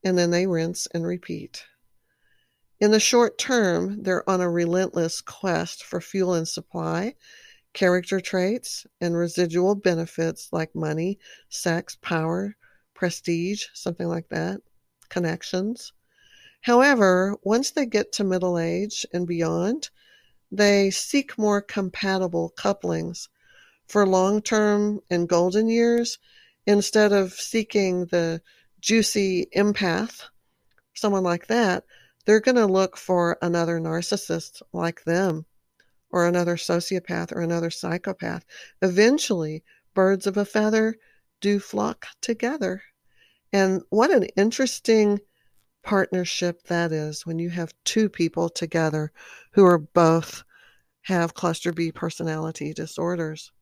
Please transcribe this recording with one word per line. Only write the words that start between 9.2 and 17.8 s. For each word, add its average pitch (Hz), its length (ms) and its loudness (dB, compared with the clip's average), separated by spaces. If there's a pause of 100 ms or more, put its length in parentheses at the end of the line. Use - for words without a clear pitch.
benefits 165 760 -2
like 160 220 -4
money, 160 440 -4 (300)
sex, - 540 -4
power, 175 520 -4 (380)
prestige, 175 800 -4
something 170 360 -6
like 170 200 -6
that, 170 320 -4 (480)
connections. 185 840 -6 (680)
However, 208 840 4
once 233 260 0
they 285 160 -2